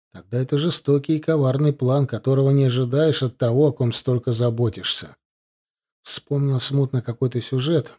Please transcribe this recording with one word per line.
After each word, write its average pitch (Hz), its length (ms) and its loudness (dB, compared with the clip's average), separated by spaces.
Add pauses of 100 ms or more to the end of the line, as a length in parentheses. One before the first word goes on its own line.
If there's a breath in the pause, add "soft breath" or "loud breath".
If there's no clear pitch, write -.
(120)
Тогда 98 300 -8
это 139 160 -2
жестокий 143 600 0
и - 20 -4
коварный 147 520 2
план, 131 360 0
которого 135 420 0
не 139 160 4
ожидаешь 131 560 0
от 123 160 -4
того, 127 300 2
о 151 60 0
ком 120 200 -2
столько 123 380 -2
заботишься. 117 840 -2 (840)
Вспомнил 139 580 -2
смутно 135 440 0
какой-то 120 380 -2
сюжет 135 580 -2